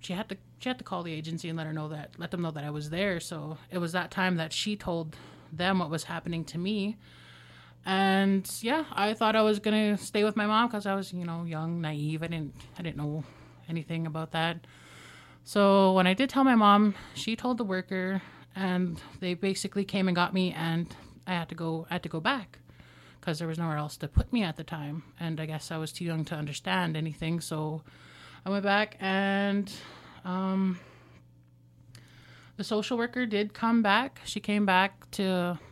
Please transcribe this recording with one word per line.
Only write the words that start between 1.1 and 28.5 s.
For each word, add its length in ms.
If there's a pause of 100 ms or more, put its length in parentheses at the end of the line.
agency 360
and 80
let 120
her 40
know 180
that, 280
let 140
them 100
know 80
that 140
I 60
was 200
there. 300
So 380 (120)
it 80
was 140
that 180
time 280
that 140
she 220
told 400 (380)
them 260
what 100
was 140
happening 440
to 120
me. 380 (880)
And 640 (100)
yeah, 320
I 220
thought 220
I 60
was 180
gonna 380
stay 260
with 100
my 120
mom 220
'cause 160
I 120
was, 160
you 120
know, 200
young, 360
naive. 440
I 20
didn't, 300 (200)
I 60
didn't 140
know 260 (460)
anything 360
about 280
that. 340 (800)
So 480
when 160
I 60
did 140
tell 140
my 140
mom, 400 (180)
she 220
told 200
the 80
worker, 560 (360)
and 440 (200)
they 140
basically 500
came 240
and 80
got 180
me, 180
and 420 (320)
I 80
had 160
to 40
go, 340
I 60
had 80
to 60
go 120
back 380 (600)
'cause 180
there 80
was 120
nowhere 180
else 220
to 100
put 240
me 100
at 140
the 80
time. 400 (160)
And 200
I 60
guess 240
I 60
was 160
too 120
young 220
to 80
understand 640
anything. 440
So 420 (600)
I 60